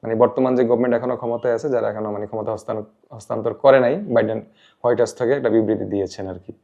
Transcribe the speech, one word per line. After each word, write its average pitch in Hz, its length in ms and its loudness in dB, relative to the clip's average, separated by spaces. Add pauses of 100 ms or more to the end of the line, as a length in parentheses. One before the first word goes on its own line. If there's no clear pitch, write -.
মানে 113 120 -4
বর্তমান 123 420 2
যে 123 80 2
গভর্নমেন্ট 120 320 0
এখনো 123 200 -2
ক্ষমতায় 120 380 -2
আছে, 113 140 -4
যারা 120 220 -2
এখনো 107 220 -6
মানে 104 140 -8
ক্ষমতা 110 260 -6
হস্তান-, 110 300 -8 (280)
হস্তান্তর 113 440 -6
করে 135 260 8
নাই, 123 140 2 (200)
বাইডেন 110 240 0 (440)
হোয়াইট 120 180 2
হাউস 120 180 0
থেকে 123 140 0
একটা 135 220 0
বিবৃতি 107 300 2
দিয়েছেন 98 480 -4
আর 90 120 -12
কি - 80 -20 (120)